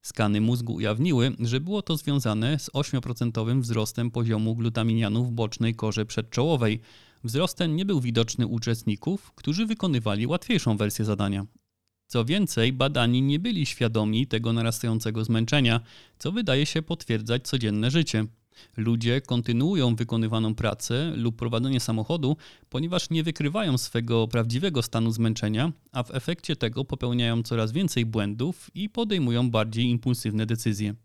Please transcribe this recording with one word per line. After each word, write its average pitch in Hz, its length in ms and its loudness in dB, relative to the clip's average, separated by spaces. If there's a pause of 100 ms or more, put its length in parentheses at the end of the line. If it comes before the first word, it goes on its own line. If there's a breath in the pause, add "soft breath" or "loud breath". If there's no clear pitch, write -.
Skany 104 400 0
mózgu 117 320 0
ujawniły, 120 640 2
że 120 200 0
było 190 220 -4
to 160 160 -2
związane 131 640 0
z - 140 -10
ośmioprocentowym 120 880 -2
wzrostem 117 500 -2
poziomu 113 440 0
glutaminianu 113 720 0
w 120 60 -4
bocznej 113 440 0
korze 107 300 -2
przedczołowej. 113 760 0 (440 loud breath)
Wzrost 135 340 0
ten 165 180 2
nie 190 100 0
był 180 160 2
widoczny 117 460 0
u - 60 -2
uczestników, 117 760 -2
którzy 175 340 -2
wykonywali 120 640 0
łatwiejszą 151 500 0
wersję 104 280 0
zadania. 101 400 0 (600)
Co 117 180 0
więcej, 131 480 2
badani 127 480 2
nie 143 180 2
byli 185 260 0
świadomi 110 640 0
tego 113 260 0
narastającego 113 720 -2
zmęczenia, 117 560 2 (360 loud breath)
co - 140 -4
wydaje 151 340 0
się 160 160 -2
potwierdzać 117 680 -2
codzienne 113 440 0
życie. 143 340 2 (520 loud breath)
Ludzie 117 440 2
kontynuują 123 760 2
wykonywaną 110 600 0
pracę 123 600 -2
lub 117 200 -2
prowadzenie 120 440 -2
samochodu, 135 580 -2 (320 loud breath)
ponieważ 170 400 -2
nie 165 140 0
wykrywają 160 540 0
swego 117 500 0
prawdziwego 120 540 0
stanu 113 300 0
zmęczenia, 110 600 0 (200)
a 127 120 -4
w - 120 -10
efekcie 160 400 -4
tego 123 300 -2
popełniają 120 580 0
coraz 113 280 0
więcej 135 340 0
błędów 110 680 -2
i 202 160 -4
podejmują 127 640 0
bardziej 110 340 2
impulsywne 117 600 0
decyzje. 110 600 -2